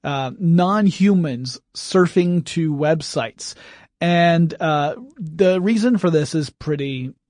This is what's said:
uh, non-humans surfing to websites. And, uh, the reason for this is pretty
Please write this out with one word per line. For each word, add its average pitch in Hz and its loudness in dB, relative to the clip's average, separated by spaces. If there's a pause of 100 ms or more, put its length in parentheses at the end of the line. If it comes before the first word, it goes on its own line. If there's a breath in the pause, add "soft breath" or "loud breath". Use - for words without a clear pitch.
uh, 135 -6
non-humans 175 2 (160)
surfing 175 2
to 156 -2
websites. 147 -4 (480 loud breath)
And, 170 2
uh, 151 -2 (220)
the 185 0
reason 226 2
for 180 0
this 151 0
is 151 -4
pretty 139 -6 (160)